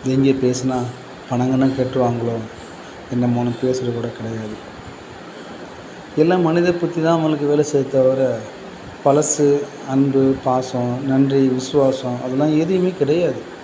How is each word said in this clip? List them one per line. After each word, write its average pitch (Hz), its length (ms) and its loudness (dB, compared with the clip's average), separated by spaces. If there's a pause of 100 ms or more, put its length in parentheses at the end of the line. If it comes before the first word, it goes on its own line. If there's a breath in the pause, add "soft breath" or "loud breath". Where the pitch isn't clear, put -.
எங்கே 135 280 4
பேசுனா 127 440 0 (560)
பணங்கன்னு 131 480 2
கேட்டுருவாங்களோ 120 580 0 (800)
என்னமோன்னு 120 360 2 (120)
பேசுறது 127 300 0
கூட 117 140 -4
கிடையாது. 110 680 -10 (1400)
எல்லாம் 175 260 4
மனித 170 300 2
புத்தி 170 300 -2
தான் 165 100 2
அவங்களுக்கு 156 340 0
வேலை 147 180 4
செய்ய 139 280 0
தவிர, 131 480 2 (640)
பழசு, 143 540 4 (300)
அன்பு, 135 440 4 (100)
பாசம், 127 640 0
நன்றி, 135 400 4
விசுவாசம் 127 760 2
அதெல்லாம் 147 340 2
எதுவுமே 180 380 2
கிடையாது. 151 680 0